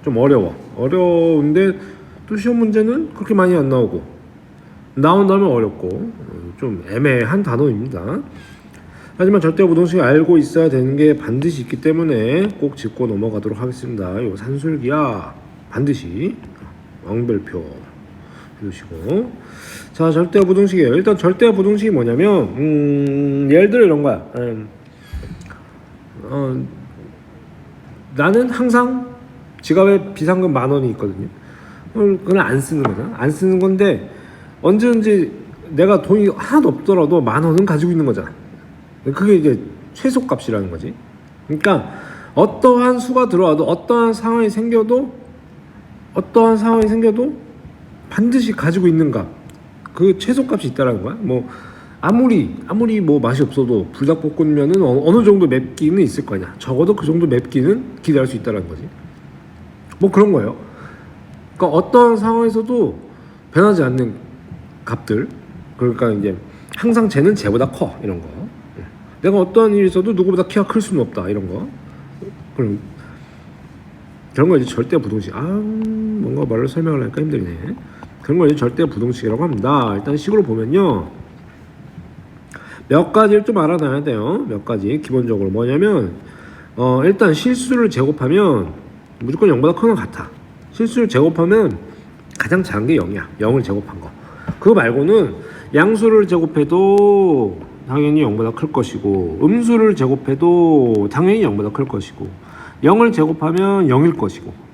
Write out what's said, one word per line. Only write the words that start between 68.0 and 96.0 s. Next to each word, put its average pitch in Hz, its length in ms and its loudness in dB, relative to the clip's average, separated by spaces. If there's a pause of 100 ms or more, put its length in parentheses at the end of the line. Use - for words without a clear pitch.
이런 90 200 -8
거. 80 80 -16 (920)
내가 196 200 2
어떠한 208 340 4
일이 202 140 4
있어도 185 240 0
누구보다 180 340 0
키가 196 220 -2
클 220 120 0
수는 180 220 -2
없다, 92 260 -6
이런 98 200 -4
거. 101 180 -8 (880)
그럼 101 220 -2 (1600)
그런 147 140 4
거 175 80 4
이제 127 160 2
절대 139 260 -2
부등식. 107 360 -6
아, 123 80 -8
뭔가 214 1040 -4
말로 120 220 -2
설명을 160 340 -4
하니까 127 200 -6
힘들네. 98 520 -6 (480)
그런 160 160 0
거 170 80 4
이제 147 80 4
절대 123 300 -2
부등식이라고 120 580 -4
합니다. 131 540 0
일단 143 200 -4
식으로 196 280 0
보면요, 117 640 0 (1800)
몇 160 240 2
가지를 208 320 4
좀 214 140 0
알아놔야 151 460 0
돼요. 120 440 -4
몇 101 160 -8
가지. 113 380 -4
기본적으로 113 480 -2
뭐냐면, 123 600 0 (640)
어, 127 280 0
일단 190 300 4
실수를 247 560 0
제곱하면 135 840 0 (480)
무조건 160 300 2
영보다 147 280 2
큰 226 100 2
건 214 80 2
같아. 92 340 -10 (420)
실수를 233 360 -2
제곱하면 165 680 2 (640)
가장 185 240 -2
작은 104 240 -4
게 165 100 2
영이야. 95 320 -4 (120)
영을 117 220 2
제곱한 98 380 -6
거. 80 100 -16 (480)
그거 214 160 6
말고는 139 600 2 (400)
양수를 214 540 4